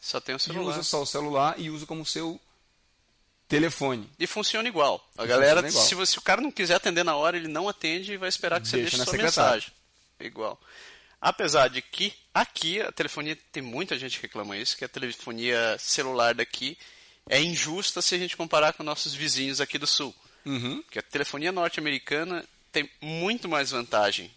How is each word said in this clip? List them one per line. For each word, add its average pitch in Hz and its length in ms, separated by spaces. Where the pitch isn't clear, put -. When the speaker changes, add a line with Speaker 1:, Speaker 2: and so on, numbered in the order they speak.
Speaker 1:
Só - 180
tem 135 160
o - 20
Speaker 2:
e - 40
Speaker 1:
celular. 175 320
Speaker 2:
usa 156 100
só 151 180
o 143 40
celular 147 520
e 160 120
usa 156 160
como 160 200
seu 165 340
telefone. 139 640
Speaker 1:
E 175 80
funciona 220 400
igual. 147 380
A 113 60
Speaker 2:
E 117 40
Speaker 1:
galera, 139 340
Speaker 2:
funciona 151 80
igual. - 180
Speaker 1:
se 190 80
você, 180 180
se - 60
o - 20
cara 196 200
não 285 100
quiser 180 240
atender 175 280
na 165 120
hora, 165 220
ele 165 100
não 160 200
atende 190 460
e 196 40
vai 185 120
esperar 175 320
que - 60
você 151 100
Speaker 2:
Deixa 120 140
Speaker 1:
deixe - 60
Speaker 2:
na 127 80
Speaker 1:
sua - 60
Speaker 2:
secretária. 165 440
Speaker 1:
mensagem. - 160
Igual. 110 400
Apesar 156 500
de 127 120
que - 320
aqui 196 480
a - 100
telefonia, 151 460
tem 147 100
muita 135 360
gente 127 200
que - 60
reclama 104 340
isso, - 200
que 131 80
a 120 40
telefonia 117 920
celular 123 540
daqui 127 440
é 135 120
injusta 170 600
se 185 140
a - 20
gente 180 200
comparar 160 360
com - 100
nossos 151 300
vizinhos 139 480
aqui 143 160
do 143 100
sul. 143 280
Speaker 2:
Uhum. 139 380
Speaker 1:
Porque - 160
a - 40
telefonia 143 480
norte-americana 165 920
tem 147 180
muito 175 480
mais 143 220
vantagem, 107 640